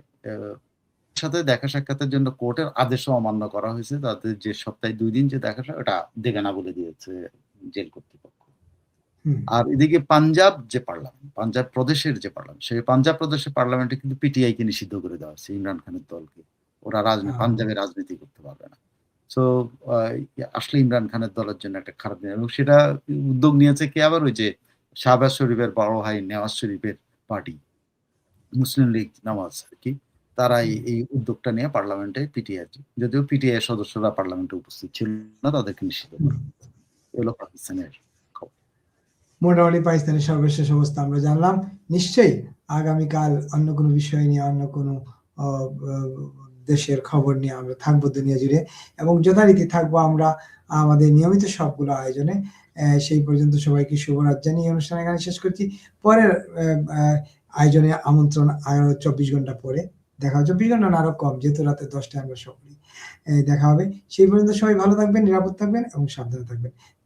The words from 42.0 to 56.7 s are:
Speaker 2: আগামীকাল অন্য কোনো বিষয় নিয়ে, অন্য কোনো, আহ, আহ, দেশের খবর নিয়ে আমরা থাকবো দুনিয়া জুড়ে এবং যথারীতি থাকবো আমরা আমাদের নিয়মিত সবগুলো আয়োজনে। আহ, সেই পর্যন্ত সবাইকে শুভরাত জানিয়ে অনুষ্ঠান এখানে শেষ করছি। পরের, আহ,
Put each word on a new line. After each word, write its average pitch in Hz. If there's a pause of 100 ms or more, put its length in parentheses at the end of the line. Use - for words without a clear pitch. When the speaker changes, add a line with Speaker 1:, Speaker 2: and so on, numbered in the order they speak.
Speaker 2:
আগামীকাল 151
অন্য 156
কোনো 151
বিষয় 147
নিয়ে, 143
অন্য 143
কোনো, 139 (320)
আহ, 143
আহ, 135 (220)
দেশের 143
খবর 139
নিয়ে 135
আমরা 127
থাকবো 143
দুনিয়া 135
জুড়ে 143 (340)
এবং 165
যথারীতি 190
থাকবো 165
আমরা 156 (300)
আমাদের 151
নিয়মিত 185
সবগুলো 143
আয়োজনে। 135
আহ, 147
সেই 147
পর্যন্ত 147
সবাইকে 143
শুভরাত 143
জানিয়ে 165
অনুষ্ঠান 165
এখানে 170
শেষ 175
করছি। 190 (240)
পরের, 214
আহ, 160